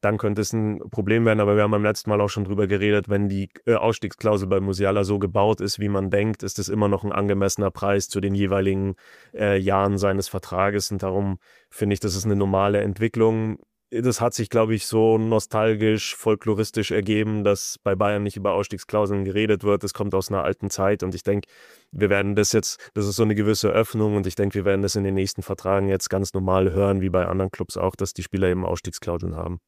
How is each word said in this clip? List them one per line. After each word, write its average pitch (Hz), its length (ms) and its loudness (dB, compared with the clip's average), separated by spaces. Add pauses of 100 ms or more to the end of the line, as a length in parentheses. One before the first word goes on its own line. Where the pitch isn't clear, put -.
dann 104 180 0
könnte 104 220 0
es 101 120 -2
ein 107 380 -2
Problem 110 340 2
werden. 107 140 4
Aber 104 160 4
wir 104 80 4
haben 104 80 2
beim 104 120 2
letzten 104 280 -2
Mal 104 100 2
auch 101 80 0
schon 104 160 -4
drüber 98 220 0
geredet, 104 420 2
wenn 101 180 2
die, 98 220 -2 (160)
äh, 117 80 0
Ausstiegsklausel 107 760 0
bei 95 120 2
Musiala 98 440 0
so 101 140 0
gebaut 101 440 2
ist, 101 180 -4
wie 104 100 -2
man 98 220 0
denkt, 104 320 0
ist 98 160 -8
es 92 100 -4
immer 104 180 0
noch 98 160 0
ein 101 80 -4
angemessener 98 600 0
Preis 101 360 0
zu 101 140 -4
den 98 140 0
jeweiligen, 98 600 0 (380)
äh, 101 240 0
Jahren 98 400 2
seines 98 320 0
Vertrages. 98 600 -2
Und 98 100 -4
darum 98 380 -2 (320)
finde 101 240 0
ich, - 40 -6
das 95 160 -2
ist 98 100 -4
eine 104 100 2
normale 101 460 2
Entwicklung. 110 760 0 (340)
Das 120 280 0
hat 120 140 0
sich, 110 160 -4
glaub 110 220 2
ich, 110 160 -2
so 113 320 4
nostalgisch, 110 960 0
folkloristisch 107 720 0
ergeben, 107 540 0
dass 101 400 0
bei 98 120 2
Bayern 104 280 0
nicht 101 120 -4
über 101 180 -2
Ausstiegsklauseln 101 720 -2
geredet 101 400 0
wird. 101 200 2
Das 101 100 -6
kommt 101 220 -4
aus 95 140 0
einer 95 140 -2
alten 98 280 -4
Zeit 98 320 0
und 92 100 -4
ich - 80 -8
denk, 101 220 0 (480)
wir 101 180 2
werden 101 260 2
das 104 160 2
jetzt, - 440 -2
das 104 100 0
ist 101 100 -2
so 117 80 2
eine 107 120 2
gewisse 104 340 2
Öffnung 107 460 2
und 98 100 0
ich 95 100 -6
denk, 98 200 0
wir 95 100 -2
werden 98 160 2
das 101 140 0
in 101 80 0
den 98 100 0
nächsten 95 300 -2
Vertragen 98 440 0
jetzt 95 220 -2
ganz 98 240 -2
normal 95 400 2
hören, 98 260 2
wie 92 120 0
bei 90 160 0
anderen 95 240 -2
Clubs - 260 -8
auch, 92 180 -2
dass - 180 -6
die 92 100 -10
Spieler 95 260 0
eben 90 160 0
Ausstiegsklauseln 87 720 -6
haben. 85 300 -8